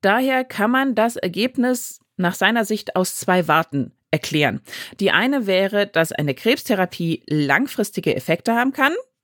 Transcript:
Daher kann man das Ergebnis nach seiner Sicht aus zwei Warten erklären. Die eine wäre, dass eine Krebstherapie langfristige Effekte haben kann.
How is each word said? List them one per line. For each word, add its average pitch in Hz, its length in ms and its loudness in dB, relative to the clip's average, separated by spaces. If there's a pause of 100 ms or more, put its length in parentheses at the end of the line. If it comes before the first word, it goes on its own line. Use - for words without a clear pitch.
Daher 262 420 2
kann 220 260 -2
man 262 240 2
das 233 220 2
Ergebnis 240 840 -2 (160)
nach 180 180 0
seiner 220 300 2
Sicht - 300 -6
aus 185 200 0
zwei 180 320 0
Warten 151 460 0 (200)
erklären. 147 460 0 (400)
Die 196 120 2
eine 247 360 0
wäre, 196 400 2
dass 165 240 0
eine 143 240 -2
Krebstherapie 190 920 -2
langfristige 151 880 0
Effekte - 400 -2
haben 247 200 0
kann. 285 200 2 (300)